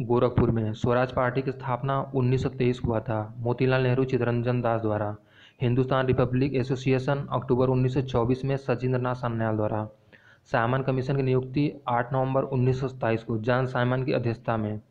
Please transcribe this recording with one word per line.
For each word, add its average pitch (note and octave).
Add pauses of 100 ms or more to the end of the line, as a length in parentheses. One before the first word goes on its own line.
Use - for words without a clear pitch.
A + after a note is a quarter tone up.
गोरखपुर A#2+
में। A2
स्वराज B2+
पार्टी B2+
की C3
स्थापना B2+
उन्नीस B2+
सौ C3+
तेईस B2
को -
हुआ A2+
था G#2+
मोतीलाल B2+
नेहरू B2+
चितरंजन A#2+
दास A2+
द्वारा। G#2 (460)
हिंदुस्तान B2+
रिपब्लिक B2+
एसोसिएशन C3
अक्टूबर B2+
उन्नीस B2+
सौ C#3+
चौबीस B2+
में C3+
सचिंद्र B2+
नाथ B2
सान्याल A2+
द्वारा। G#2+ (560)
साइमन B2+
कमीशन C3
की C#3
नियुक्ति C3 (140)
आठ B2
नवंबर C3
उन्नीस B2+
सौ C#3
सत्ताईस A#2
को A#2
जॉन B2
साइमन B2+
की C3+
अध्यक्षता A#2
में। G#2+